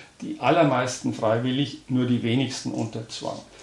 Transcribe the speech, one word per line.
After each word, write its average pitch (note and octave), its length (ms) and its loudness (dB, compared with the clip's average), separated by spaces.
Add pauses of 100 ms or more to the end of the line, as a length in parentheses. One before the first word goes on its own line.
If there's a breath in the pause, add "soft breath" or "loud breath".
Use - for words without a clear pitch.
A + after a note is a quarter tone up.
(220 loud breath)
die G#2 180 -8
allermeisten C3 760 2
freiwillig, B2 760 0
nur B2+ 180 2
die A#2+ 180 2
wenigsten A#2+ 480 0
unter A2+ 360 -4
Zwang. - 320 -8 (240 loud breath)